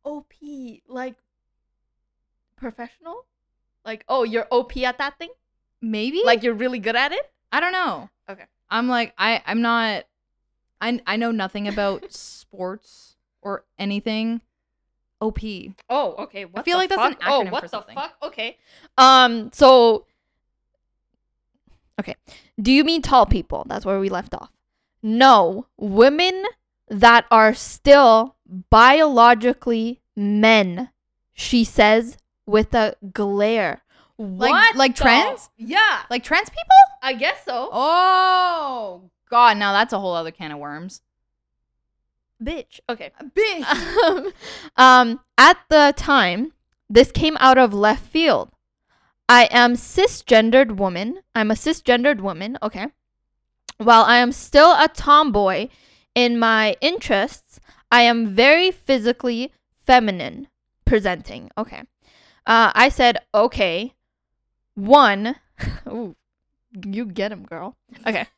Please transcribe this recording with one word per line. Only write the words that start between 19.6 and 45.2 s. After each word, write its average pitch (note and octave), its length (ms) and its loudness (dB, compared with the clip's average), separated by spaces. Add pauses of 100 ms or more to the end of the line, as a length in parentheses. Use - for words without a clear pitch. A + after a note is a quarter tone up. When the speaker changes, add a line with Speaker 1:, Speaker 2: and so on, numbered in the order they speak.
Speaker 1:
okay. - 160 -14 (460)
Do A3 120 -2
you C#4+ 120 2
mean E4 180 -4
tall B3 240 2
people? - 420 -6
That's - 160 -10
where G3 160 -4
we G3 80 -6
left F#3+ 260 -12
off. - 160 -18 (520)
No, A3 640 2 (100)
women D4 680 0 (440)
that A#3 420 4
are A3 240 4
still B3+ 840 4 (340)
biologically A#3+ 1300 2 (160)
men, G#3 720 0 (420)
she - 320 -2
says A3+ 540 0 (280)
with G#3+ 280 -2
a A3 200 -2 (180)
glare. G3+ 720 -4 (360)
Speaker 2:
Like, G#3 320 -6
Speaker 1:
What G#4+ 260 2
Speaker 2:
like C4+ 200 0
Speaker 1:
the - 60 -6
Speaker 2:
trans? E4 540 0
Speaker 1:
Yeah. D#4 440 -2 (100)
Speaker 2:
Like A#3+ 140 -8
trans F#4 260 -4
people? E5 140 -14 (380)
Speaker 1:
I C4 120 -6
guess C#4 300 -6
so. B3 280 -8
Speaker 2:
Oh, E4 1400 -2 (200)
God. A#3+ 260 4
Now G3+ 160 -2
that's G#3+ 220 0
a G#3 40 -4
whole F#3 160 -6
other E3 160 -8
can D#3+ 220 -16
of D3 60 -14
worms. D3+ 420 -16 (1400)
Speaker 1:
Bitch. D4 460 -12
Okay. A3 240 -12 (100)
Speaker 2:
Bitch. E4+ 800 -6
Speaker 1:
<laughs> E4+ 40 2
Um, F#4 260 -4 (440)
um, B3+ 440 6 (180)